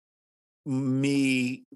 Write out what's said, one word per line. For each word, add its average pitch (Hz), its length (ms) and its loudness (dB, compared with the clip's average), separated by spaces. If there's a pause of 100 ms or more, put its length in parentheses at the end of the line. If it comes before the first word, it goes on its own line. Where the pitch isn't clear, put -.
(680)
me 131 1000 0 (120)